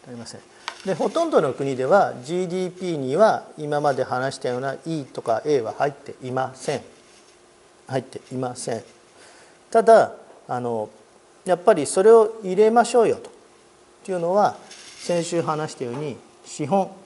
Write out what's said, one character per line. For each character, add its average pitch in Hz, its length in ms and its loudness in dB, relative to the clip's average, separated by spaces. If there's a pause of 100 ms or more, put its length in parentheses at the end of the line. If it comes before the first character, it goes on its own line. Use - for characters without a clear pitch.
あ 135 40 -20
り 120 60 -14
ま 113 80 -14
せ 110 140 -18
ん。 - 20 -18 (460)
で、 185 80 -2
ほ 208 160 -2
と 330 140 0
ん 320 60 -4
ど 262 100 4
の 139 120 0
国 139 240 -4
で 127 80 -2
は 147 300 4 (100)
ジ 156 100 -6
ー 185 140 -2
デ 175 80 -6 (100)
ィ - 20 -
ー 180 80 -14
ピ 185 180 -10
ー - 20 -4
に 135 200 -4
は 196 300 2 (100)
今 147 240 -4
ま 143 140 0
で 127 80 -2
話 127 320 -4
し - 40 -16
た 131 100 -6
よ 123 100 -4
う - 20 -6
な 135 240 -6
E 160 200 -6
と - 180 -12
か 110 220 -2
A 147 160 2
は 110 140 -8
入 143 160 -2
っ - 20 -16
て - 240 -20 (100)
い 127 60 -8
ま 127 240 -6
せ - 180 -6
ん。 117 80 -8 (1040)
入 131 140 -4
っ - 20 -14
て - 180 -16 (120)
い 127 40 -10
ま 123 200 -8
せ 120 200 -8
ん。 101 80 -10 (840)
た 226 140 4
だ、 202 300 8 (340)
あ 127 100 -4
の、 113 320 -4 (540)
や 180 100 2
っ 175 40 -2
ぱ 196 160 6
り 143 120 0
そ - 160 0
れ 220 80 8
を 220 320 6
入 185 140 -4
れ 214 140 4
ま 233 140 4
し 240 120 -2
ょ 233 60 6
う 185 60 4
よ 117 100 0 (840)
と 196 60 -12
い 185 40 -4
う 180 40 -4
の 170 140 -2
は、 196 240 2 (420)
先 175 240 -2
週 165 200 -2
話 156 300 -4
し - 20 -16
た 131 100 -8
よ 120 80 -8
う - 20 -8
に、 139 220 -8 (280)
資 - 220 -10
本。 185 240 0 (160)